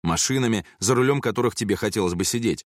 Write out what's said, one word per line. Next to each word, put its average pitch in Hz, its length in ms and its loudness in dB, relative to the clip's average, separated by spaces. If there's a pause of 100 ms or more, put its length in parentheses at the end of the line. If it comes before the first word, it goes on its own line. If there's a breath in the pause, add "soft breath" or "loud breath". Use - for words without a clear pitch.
Машинами, 113 600 0 (140 loud breath)
за 117 160 2
рулём 131 260 2
которых 120 320 0
тебе 101 220 0
хотелось 92 400 0
бы 90 80 -2
сидеть. 113 520 -2